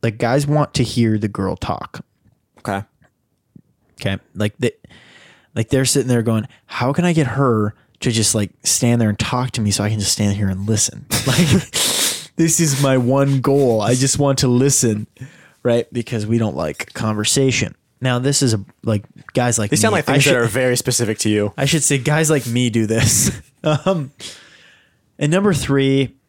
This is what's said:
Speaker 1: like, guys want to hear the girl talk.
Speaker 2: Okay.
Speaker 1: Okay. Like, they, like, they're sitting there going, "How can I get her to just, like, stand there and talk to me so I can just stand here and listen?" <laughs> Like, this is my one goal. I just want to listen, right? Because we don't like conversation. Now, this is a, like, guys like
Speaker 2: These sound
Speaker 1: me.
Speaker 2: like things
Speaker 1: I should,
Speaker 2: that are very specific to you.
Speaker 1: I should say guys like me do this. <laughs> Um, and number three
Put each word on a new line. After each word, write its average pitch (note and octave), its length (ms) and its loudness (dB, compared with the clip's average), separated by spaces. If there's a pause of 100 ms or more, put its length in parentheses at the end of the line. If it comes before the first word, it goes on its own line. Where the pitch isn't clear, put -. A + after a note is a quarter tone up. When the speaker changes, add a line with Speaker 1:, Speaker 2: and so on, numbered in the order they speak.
Speaker 1:
like, A2+ 160 -2
guys C3+ 280 0
want D3 280 0
to - 80 0
hear A2+ 360 2
the G#2 100 -2
girl G2 280 -4
talk. - 480 -8 (540)
Speaker 2:
Okay. G2 240 -6 (1160)
Speaker 1:
Okay. G2 180 -4 (160)
Like, G#2+ 240 -4
they, - 140 0 (800)
like, A2+ 140 -4
they're C3+ 160 2
sitting B2+ 240 0
there A#2+ 140 2
going, A2 260 0 (180)
"How - 260 -2
can F3 120 0
I F3 80 2
get D#3 160 2
her A2 460 0 (260)
to C3 100 0
just, A2 240 0
like, G#2 160 -2 (140)
stand A#2+ 360 2
there A2 80 2
and G#2 100 -2
talk B2 340 -2
to - 80 -6
me G#2 100 0
so G2+ 140 -2
I G#2+ 60 0
can G#2+ 100 -2
just G2 120 -2
stand G2+ 240 0
here G2+ 120 -2
and F#2+ 200 -4
listen?" - 420 -2
<laughs> - 160 -4
Like, C#3+ 440 2 (680)
this E3 240 2
is C#3+ 220 0
my C3+ 140 4
one C3+ 460 2
goal. C3+ 380 2
I A2 140 2
just C3 240 0
want C#3 220 2
to C3+ 80 2
listen, B2 580 2 (560)
right? A#2+ 300 0
Because A2+ 340 -6
we A#2 120 2
don't G#2 180 -2
like D2+ 380 -8
conversation. A2 800 0 (260)
Now, B2+ 180 0
this C3+ 240 0
is A#2+ 120 2
a, G2 100 -4 (180)
like, G#2+ 220 -2 (300)
guys B2 240 0
like G#2+ 120 -2
Speaker 2:
These F#3 120 0
sound A3 100 2
Speaker 1:
me. F#3 60 2
Speaker 2:
like - 80 -2
things C3+ 100 2
Speaker 1:
I C#3+ 40 6
should, C#3 140 4
Speaker 2:
that B2 60 2
are A#2 60 2
very B2 300 0
specific A2+ 420 -2
to - 100 -2
you. G#2 280 0
Speaker 1:
I C#3 100 0
should D3 180 0
say C#3 140 0
guys D3 320 0
like C#3 160 0
me A#2+ 240 0
do A2+ 160 2
this. G#2+ 500 2
<laughs> - 40 -16 (240)
Um, D3+ 460 -2 (1120)
and D3 100 0
number F#3+ 240 2
three C3+ 640 0 (120)